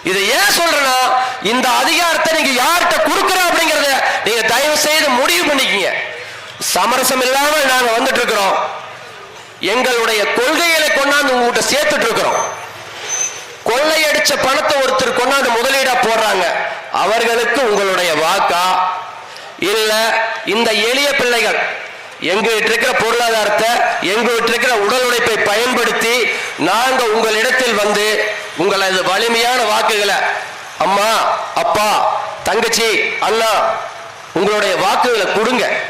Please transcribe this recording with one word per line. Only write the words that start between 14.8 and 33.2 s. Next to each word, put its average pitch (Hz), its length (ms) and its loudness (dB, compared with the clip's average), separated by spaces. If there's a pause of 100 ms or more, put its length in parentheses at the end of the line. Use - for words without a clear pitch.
ஒருத்தர் 254 400 0
கொண்டாந்து 262 280 0
முதலீடா 262 520 0
போடுறாங்க, 214 440 0 (480)
அவர்களுக்கு 226 760 0
உங்களுடைய 190 440 0
வாக்கா? 175 640 0 (800)
இல்ல, 220 640 0 (240)
இந்த 226 260 0
எளிய 254 420 0
பிள்ளைகள் 226 680 -2 (380)
எங்ககிட்ட 214 440 0
இருக்கிற 240 280 0
பொருளாதாரத்தை, 220 760 0 (400)
எங்ககிட்ட 226 380 0
இருக்கிற 240 260 2
உடல் 220 300 0
உழைப்பை 233 340 0
பயன்படுத்தி 226 920 0 (280)
நாங்க 240 460 2
உங்களிடத்தில் 226 720 0
வந்து 208 580 0 (240)
உங்களது 190 460 0
வலிமையான 233 600 0
வாக்குகளை, 214 520 0 (600)
அம்மா, 196 600 2 (180)
அப்பா, 214 680 0 (220)
தங்கச்சி, 214 760 0
அண்ணா, 220 300 2 (840)